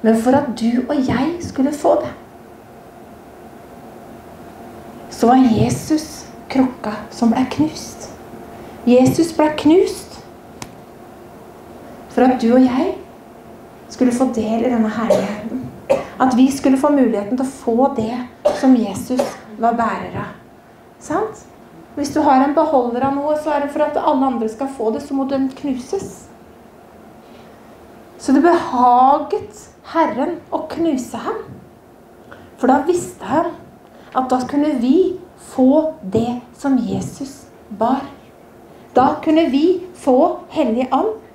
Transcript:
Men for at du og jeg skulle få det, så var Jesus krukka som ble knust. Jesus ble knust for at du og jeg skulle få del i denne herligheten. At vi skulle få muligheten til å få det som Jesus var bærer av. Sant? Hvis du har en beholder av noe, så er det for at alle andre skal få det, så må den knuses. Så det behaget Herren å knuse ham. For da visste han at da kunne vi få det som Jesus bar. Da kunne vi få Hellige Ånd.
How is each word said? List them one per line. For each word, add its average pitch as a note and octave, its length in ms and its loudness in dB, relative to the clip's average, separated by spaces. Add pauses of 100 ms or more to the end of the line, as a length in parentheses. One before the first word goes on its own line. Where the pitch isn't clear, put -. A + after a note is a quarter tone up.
Men A3+ 180 4
for B3+ 160 4
at C#4+ 220 0
du A#3+ 300 0
og D4 100 0
jeg B3+ 320 0 (160)
skulle C#4 260 0
få - 300 2
det, - 100 -8 (3000)
så A#3 160 2
var C4 160 6
Jesus A#3+ 800 -2 (260)
krukka B3+ 400 0 (180)
som A3+ 220 0
ble C4 140 0 (100)
knust. - 540 -6 (760)
Jesus C4 500 4
ble D4+ 200 2
knust - 640 2 (1900)
for B3 140 4
at B3+ 160 4
du A3+ 100 4
og C4 120 8
jeg C4+ 280 0 (960)
skulle B3 240 0
få B3+ 240 0
del A3+ 300 -2
i B3+ 40 0
denne A3 220 0
herligheten. G#3+ 720 -2 (520)
At C4 160 2
vi B3+ 160 6
skulle C4+ 320 0
få D4 140 2
muligheten A3 420 0
til C4 80 -4
å C4 140 -8
få B3 380 0
det A3+ 180 -4 (420)
som C4 160 4
Jesus A3 480 0 (400)
var A3+ 160 2
bærer F#3+ 400 -4
av. - 140 -8 (720)
Sant? G4+ 400 -6 (500)
Hvis - 220 -6
du D4+ 100 2
har C4+ 160 6
en C#4+ 160 2
beholder C4 480 2
av C#4 140 -2
noe, D4+ 180 0
så D4+ 160 -4
er C#4+ 140 -2
det - 80 -10
for D4+ 100 0
at D4 160 -2
alle C4+ 300 2
andre A3+ 180 -4
skal - 300 -6
få A3 160 -2
det, C#4+ 100 -6
så - 80 -10
må C4+ 160 -2
den C4+ 240 -2
knuses. - 720 -8 (1900)
Så - 160 -2
det C4+ 140 6
behaget C4+ 1120 2 (320)
Herren D#4 460 0 (100)
å - 140 -4 (100)
knuse D4 480 -2
ham. A4 240 -6 (1120)
For C4 160 2
da C#4+ 160 4
visste - 400 -4
han D#4+ 240 0 (640)
at B3+ 160 0
da B3+ 160 0
kunne D4 320 0
vi D4+ 400 2 (320)
få D4 480 4
det A#3 400 -2 (160)
som C4+ 240 0
Jesus F#3+ 640 -8 (240)
bar. A#3 400 -2 (880)
Da C4+ 260 4
kunne D#4 300 2
vi E4 320 2 (100)
få C4+ 540 2
Hellige B3+ 480 -2
Ånd. A4 200 -2 (180)